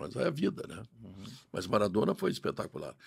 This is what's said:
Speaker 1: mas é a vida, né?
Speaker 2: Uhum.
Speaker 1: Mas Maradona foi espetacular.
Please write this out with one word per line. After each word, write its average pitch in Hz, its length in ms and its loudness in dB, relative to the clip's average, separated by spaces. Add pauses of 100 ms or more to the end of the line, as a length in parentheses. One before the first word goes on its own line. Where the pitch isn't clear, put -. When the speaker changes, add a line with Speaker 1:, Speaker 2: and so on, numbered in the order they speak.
Speaker 1:
mas - 160 -8
é 131 120 2
a 175 40 2
vida, 170 360 0
né? 90 140 -12 (220)
Speaker 2:
Uhum. 98 200 -14 (300)
Speaker 1:
Mas 92 140 -4
Maradona 104 480 4
foi 185 160 0
espetacular. - 640 -4 (120)